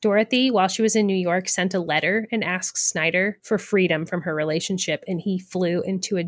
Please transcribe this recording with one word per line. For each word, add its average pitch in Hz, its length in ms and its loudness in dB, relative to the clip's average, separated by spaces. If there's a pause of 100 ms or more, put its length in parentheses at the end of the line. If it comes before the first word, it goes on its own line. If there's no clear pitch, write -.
Dorothy, 226 480 2
while 190 160 4
she 185 160 0
was 220 140 4
in 214 100 4
New 196 80 2
York, 180 340 0
sent 185 240 0
a 202 60 0
letter 170 540 0
and 226 100 0
asked 180 360 -4
Snyder 180 640 0
for 214 140 0
freedom 170 460 2
from - 180 -6
her 165 120 -4
relationship, 156 720 -2
and 180 140 -4
he 185 180 -2
flew 180 440 -2
into 190 360 -4
a 170 100 0